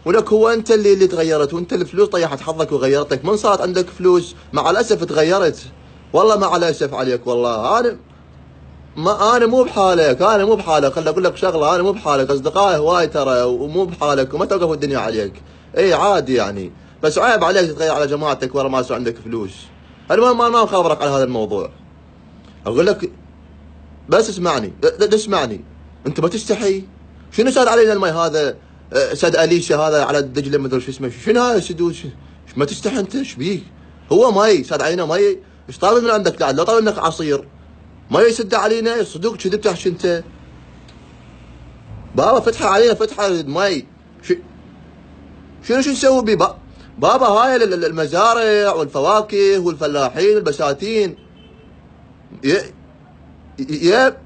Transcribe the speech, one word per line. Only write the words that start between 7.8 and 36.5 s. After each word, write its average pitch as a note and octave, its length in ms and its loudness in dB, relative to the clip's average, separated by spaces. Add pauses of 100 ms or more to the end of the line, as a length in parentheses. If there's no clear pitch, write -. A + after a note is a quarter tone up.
ما، G#3 400 2
انا A#3 80 4
مو B3 180 4
بحالك، F3+ 580 2
انا G3+ 240 2
مو A3 100 2
بحالك. D3+ 380 0
خل D#3+ 140 -4
اقول E3+ 160 0
لك F3 140 0
شغله، E3 380 0
انا F3+ 80 0
مو G3 80 0
بحالك، C#3 380 -2
اصدقائي D#3 480 0
هواي E3 300 0
ترى، C3 360 0
ومو C#3+ 420 -2
بحالك، C#3+ 480 -2
وما E3 120 -2
توقف F3 260 0
الدنيا C#3 280 -4
عليك. G#2+ 340 -4 (440)
اي F3 160 4
عادي D#3 420 2
يعني، G2+ 360 -4 (320)
بس D3+ 140 0
عيب A3 260 2
عليك F3+ 260 2
تتغير D#3 220 -2
على D3 160 0
جماعتك C#3 480 -4
ورا C#3 120 0
ما C3 120 0
يصير B2+ 160 -4
عندك A#2+ 220 -6
فلوس. A2 360 -10 (580)
المهم A#3+ 300 4
انا A#3 80 4
ما A#3 140 2
مخابرك E3+ 380 0
على C#3+ 100 0
هذا C3+ 120 2
الموضوع. G#2+ 460 -4 (960)
اقول C3 220 0
لك - 240 -2 (1000)
بس A3 200 2
اسمعني، D#3+ 520 -4
د-، D#3+ 280 0
د-، G3+ 40 2
اسمعني. E3 500 -2 (440)
انت C#3+ 120 -6
ما D#3+ 80 2
تستحي؟ G3+ 560 -2 (480)
شنو B3 200 2
ساد B3+ 160 4
علينا A3 260 4
المي F#3+ 160 0
هذا؟ D#3 460 -2 (380)
أه، B2+ 200 0
ساد E3 220 2
اليشا E3 420 2
هذا D3+ 260 2
على C#3 140 0
الدجله، C#3 400 -2
مدري C3 240 -4
شو C3+ 100 -10
اسمه، C3 180 -8 (160)
شنو A#3+ 160 2
هذا A#3+ 180 0
سدود؟ E3+ 340 -4
شو-، - 140 -14 (500)
ما C#3+ 80 0
تستحي G3+ 340 -4
انت؟ F#3 160 -6
ايش - 200 -8
بيك؟ E3 280 -6 (480)
هو A3+ 200 4
مي، G3 320 4
ساد D3+ 180 -4
علينا E3 240 -2
مي. F#3+ 320 0 (320)
ايش - 120 -18
طالب A#3 220 4
من A#3 60 0
عندك G3+ 300 0
بعد؟ C#3 180 0